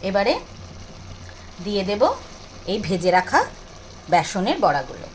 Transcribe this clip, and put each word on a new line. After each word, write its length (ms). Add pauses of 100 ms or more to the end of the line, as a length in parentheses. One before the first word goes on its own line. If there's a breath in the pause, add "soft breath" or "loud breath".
এবারে 260 (1300)
দিয়ে 260
দেব 120 (720)
এই 140
ভেজে 320
রাখা 220 (720)
বেসনের 520
বড়াগুলো। 500